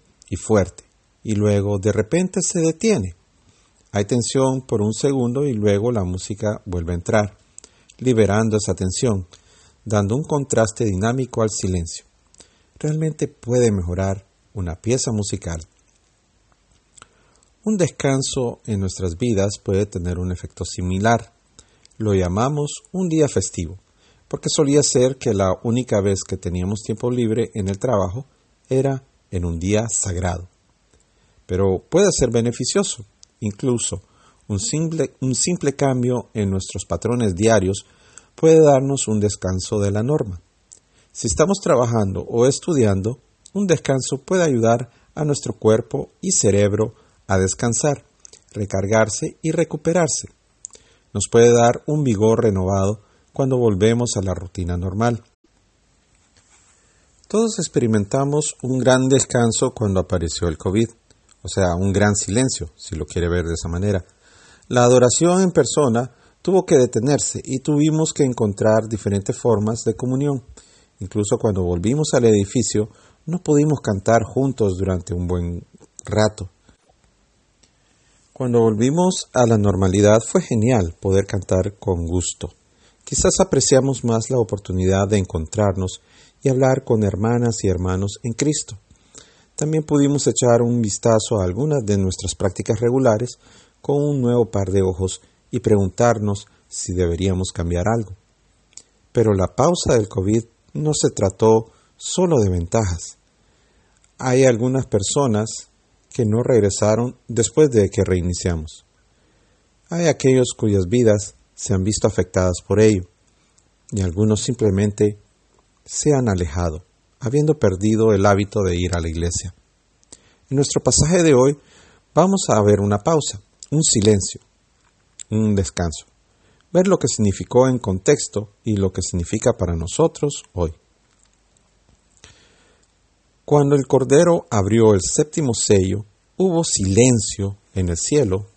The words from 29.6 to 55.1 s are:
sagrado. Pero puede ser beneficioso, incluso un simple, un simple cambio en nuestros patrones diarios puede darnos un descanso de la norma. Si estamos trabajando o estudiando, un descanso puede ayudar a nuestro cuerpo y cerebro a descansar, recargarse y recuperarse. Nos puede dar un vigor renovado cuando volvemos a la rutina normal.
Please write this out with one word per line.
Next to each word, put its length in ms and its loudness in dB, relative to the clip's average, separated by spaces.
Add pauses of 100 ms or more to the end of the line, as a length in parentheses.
sagrado. 640 -6 (960)
Pero 320 0
puede 340 2
ser 180 0
beneficioso, 760 -2 (340)
incluso 600 -4 (440)
un 140 -4
simple, 640 -4
un 120 -2
simple 400 -2
cambio 600 -2
en 160 0
nuestros 340 -6
patrones 500 -2
diarios 520 2 (480)
puede 260 6
darnos 480 4
un 100 0
descanso 600 -2
de 140 0
la 100 -2
norma. 400 -4 (680)
Si 160 -8
estamos 360 2
trabajando 580 0
o 240 0
estudiando, 760 0 (340)
un 120 -2
descanso 520 -2
puede 240 -2
ayudar 480 2 (240)
a 100 -4
nuestro 300 -4
cuerpo 560 0 (100)
y 120 -4
cerebro 600 2 (340)
a 120 0
descansar, 680 -2 (480)
recargarse 880 -2
y 120 -4
recuperarse. 760 -2 (840)
Nos 180 -4
puede 180 8
dar 360 4
un 180 -2
vigor 380 2
renovado 640 0 (220)
cuando 260 -2
volvemos 600 2
a 60 -4
la 120 -4
rutina 420 -8
normal. 460 -4 (2000)